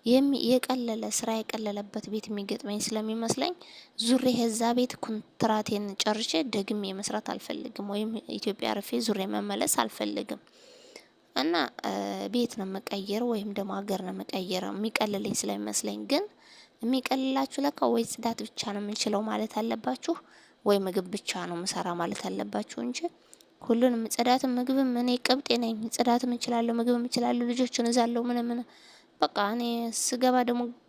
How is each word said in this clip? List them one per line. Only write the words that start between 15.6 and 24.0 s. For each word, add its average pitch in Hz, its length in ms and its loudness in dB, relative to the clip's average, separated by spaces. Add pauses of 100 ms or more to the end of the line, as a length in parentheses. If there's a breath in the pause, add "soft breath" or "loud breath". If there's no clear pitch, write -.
ግን 302 200 2 (540 loud breath)
የሚቀልላችሁ 262 800 0
ለካ 277 260 2
ወይ 233 180 4
ጽዳት 233 360 -4
ብቻ - 260 -10
ነው 202 120 -4
የምንችለው 208 440 0
ማለት 214 320 -2
አለባችሁ፣ 233 580 -2 (520 loud breath)
ወይ 202 140 8
ምግብ 190 300 0
ብቻ - 220 -4 (120)
ነው 175 120 -6
የምሰራ 180 380 -2
ማለት 175 300 -2
አለባችሁ 208 580 -4
እንጂ 247 180 -4 (600 loud breath)
ሁሉንም 233 480 4